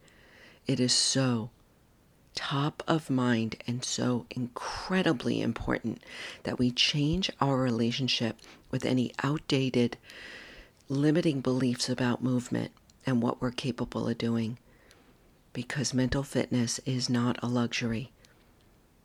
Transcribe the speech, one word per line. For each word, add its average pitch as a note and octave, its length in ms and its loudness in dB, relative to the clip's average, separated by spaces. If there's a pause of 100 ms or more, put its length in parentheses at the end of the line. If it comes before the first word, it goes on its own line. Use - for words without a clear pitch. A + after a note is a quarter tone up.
(680)
It C3+ 120 2
is B2+ 140 4
so B2 580 2 (840)
top - 520 -2
of D#3+ 240 0
mind B2 460 2 (100)
and B2 180 -4
so B2 460 -2
incredibly B2+ 1120 -2
important A#2 600 -2 (420)
that - 140 -4
we B2 120 4
change D#3+ 600 2 (100)
our C#3 160 6
relationship A#2+ 840 0 (320)
with C3 160 -2
any B2+ 260 2 (100)
outdated, C3+ 760 2 (920)
limiting D3+ 520 2
beliefs B2+ 480 0
about B2 340 0
movement B2 480 -2 (340)
and B2 160 2
what B2+ 200 0
we're B2 100 -2
capable A#2 580 -4
of A#2 80 0
doing, A#2 400 -2 (960)
because - 400 -4
mental B2+ 300 2
fitness A#2+ 640 0
is B2+ 240 -2
not A#2+ 320 2
a A2+ 60 -2
luxury. A#2+ 640 -2 (960)